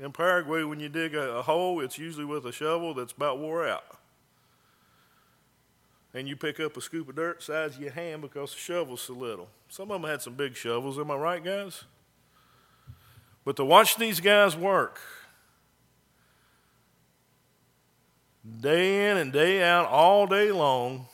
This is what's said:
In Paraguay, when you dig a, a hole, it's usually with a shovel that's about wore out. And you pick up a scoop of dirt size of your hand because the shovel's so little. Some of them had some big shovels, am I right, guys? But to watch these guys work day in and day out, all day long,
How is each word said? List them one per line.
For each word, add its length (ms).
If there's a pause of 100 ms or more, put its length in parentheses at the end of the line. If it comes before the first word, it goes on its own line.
In 120
Paraguay, 500
when 160
you 80
dig 260
a, 260
a 20
hole, 400
it's 160
usually 260
with 220
a 80
shovel 400
that's 180
about 280
wore 280
out. 160 (2250)
And 140
you 100
pick 220
up 180
a 40
scoop 280
of 60
dirt 280
size 320
of 60
your 100
hand 300
because 300
the 80
shovel's 420
so 120
little. 360 (200)
Some 220
of 100
them 80
had 120
some 120
big 240
shovels, 420
am 120
I 40
right, 280
guys? 420 (1600)
But 100
to 100
watch 300
these 240
guys 360
work 440 (3500)
day 500
in 80
and 140
day 320
out, 240
all 400
day 240
long, 640